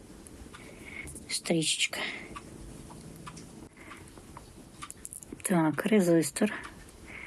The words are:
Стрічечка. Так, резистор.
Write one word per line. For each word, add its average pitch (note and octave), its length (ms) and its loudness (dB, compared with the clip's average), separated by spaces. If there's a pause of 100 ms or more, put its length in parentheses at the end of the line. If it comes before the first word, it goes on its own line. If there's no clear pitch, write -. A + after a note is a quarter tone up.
(1300)
Стрічечка. - 720 0 (3500)
Так, D#3 440 4
резистор. F3 680 6 (720)